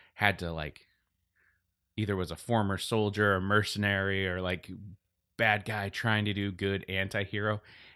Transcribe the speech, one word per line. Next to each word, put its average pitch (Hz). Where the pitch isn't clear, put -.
had 101
to, 85
like, 78
either 104
was 90
a 80
former 101
soldier, 104
a 92
mercenary, 98
or, 90
like, 90
bad 107
guy 104
trying 107
to 104
do 101
good, 98
anti-hero. 101